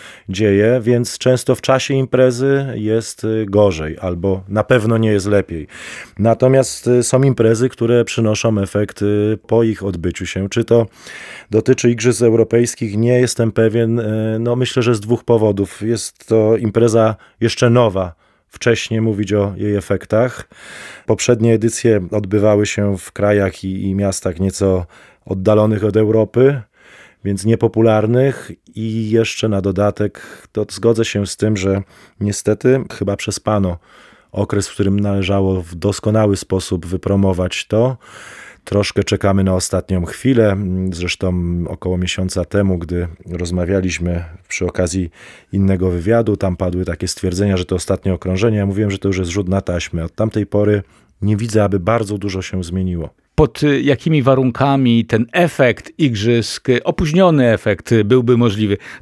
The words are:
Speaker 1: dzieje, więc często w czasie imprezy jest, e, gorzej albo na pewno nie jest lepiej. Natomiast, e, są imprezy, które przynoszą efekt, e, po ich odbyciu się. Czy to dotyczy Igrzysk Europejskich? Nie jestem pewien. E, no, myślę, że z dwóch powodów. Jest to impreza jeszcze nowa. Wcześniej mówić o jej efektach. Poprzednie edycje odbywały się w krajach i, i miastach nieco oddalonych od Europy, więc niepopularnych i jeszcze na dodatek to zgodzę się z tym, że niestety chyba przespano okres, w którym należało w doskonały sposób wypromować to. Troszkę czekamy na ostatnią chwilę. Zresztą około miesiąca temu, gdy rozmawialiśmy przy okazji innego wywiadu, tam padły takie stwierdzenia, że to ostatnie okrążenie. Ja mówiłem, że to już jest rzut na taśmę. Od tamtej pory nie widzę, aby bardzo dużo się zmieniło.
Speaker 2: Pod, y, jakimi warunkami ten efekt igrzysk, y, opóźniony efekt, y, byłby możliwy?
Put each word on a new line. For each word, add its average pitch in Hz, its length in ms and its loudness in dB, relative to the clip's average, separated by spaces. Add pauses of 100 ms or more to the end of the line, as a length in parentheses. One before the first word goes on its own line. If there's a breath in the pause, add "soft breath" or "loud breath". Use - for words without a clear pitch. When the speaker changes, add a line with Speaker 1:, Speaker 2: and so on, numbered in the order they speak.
(300 loud breath)
Speaker 1:
dzieje, 104 540 4
więc 120 340 0
często 127 380 2
w - 60 -12
czasie 131 320 0
imprezy 131 800 2
jest, 110 500 -4
e, 110 200 -2
gorzej 95 560 2
albo 92 460 -2
na 104 160 0
pewno 113 340 2
nie 110 140 2
jest 101 160 0
lepiej. 90 400 0 (520 loud breath)
Natomiast, 127 680 2
e, 123 160 4
są 131 200 2
imprezy, 117 460 2
które 117 360 0
przynoszą 110 540 0
efekt, 101 420 -4
e, 101 40 -2 (320)
po 117 260 0
ich 113 180 2
odbyciu 90 440 -6
się. 95 240 -6
Czy 117 140 -2
to 117 220 4 (640 loud breath)
dotyczy 120 400 2
Igrzysk 117 300 0
Europejskich? 117 760 2
Nie 123 220 2
jestem 117 320 0
pewien. 113 480 0
E, 110 400 -2
no, 120 160 -2
myślę, 123 280 -2
że 120 120 2
z 107 40 -2
dwóch 113 240 -2
powodów. 104 580 0
Jest - 460 -6
to 110 300 2
impreza 110 580 2 (260 soft breath)
jeszcze 117 280 0
nowa. 95 460 0 (320)
Wcześniej 113 540 -2
mówić 104 320 -2
o 101 240 0
jej 101 180 -2
efektach. 107 720 -2 (580 loud breath)
Poprzednie 117 480 2
edycje 110 580 2
odbywały 104 540 2
się 101 320 -2
w - 140 -14
krajach 101 520 0
i, 95 200 -6
i 95 120 -2
miastach 95 440 -4
nieco 95 460 0 (400 soft breath)
oddalonych 107 580 2
od 104 140 0
Europy, 110 640 2 (640 soft breath)
więc 98 200 -4
niepopularnych 113 1080 2 (240)
i 110 340 -6
jeszcze 113 400 0
na 98 120 0
dodatek 101 600 -2 (300)
to 107 180 -4
zgodzę 113 360 0
się 101 220 -4
z - 100 -10
tym, 107 200 0
że 98 240 0 (380 soft breath)
niestety 107 640 0 (140)
chyba 101 180 -4
przespano 98 640 -2 (540 soft breath)
okres, 98 360 -2
w - 60 -16
którym 98 260 0
należało 98 640 0
w 85 140 -14
doskonały 104 640 0
sposób 92 480 -4
wypromować 92 800 -2
to. 120 300 0 (680 loud breath)
Troszkę 101 400 0
czekamy 98 400 2
na 92 120 2
ostatnią 90 500 -2
chwilę. 110 520 2 (340)
Zresztą 87 420 -4 (340)
około 90 300 -4
miesiąca 90 480 -2
temu, 98 320 0
gdy 87 300 -4 (240)
rozmawialiśmy 87 920 -2 (240)
przy - 180 -6
okazji 90 440 -4 (420 loud breath)
innego 95 380 0
wywiadu, 104 480 0
tam 92 200 -2
padły 90 280 -4
takie 87 220 -6
stwierdzenia, 95 500 -2
że 90 80 -2
to 92 100 -4
ostatnie 92 380 -2
okrążenie. 95 440 -2
Ja 101 80 0
mówiłem, 101 260 -2
że 98 60 -4
to 98 100 -4
już 95 100 0
jest 90 140 -2
rzut 92 180 -4
na 98 120 0
taśmę. 87 440 -6
Od - 100 -12
tamtej 107 300 -2
pory 104 380 0 (380 soft breath)
nie 104 160 0
widzę, 107 260 0
aby 98 160 0
bardzo 104 380 -2
dużo 95 240 -6
się 92 220 -6
zmieniło. 87 460 -4 (260)
Speaker 2:
Pod, - 280 0
y, 139 180 2
jakimi 143 420 2
warunkami 131 800 2
ten 117 260 0
efekt - 640 0
igrzysk, 117 720 0
y, 120 140 2
opóźniony 160 680 4
efekt, - 380 -2
y, 107 140 4
byłby 123 320 4
możliwy? 104 400 0 (240 loud breath)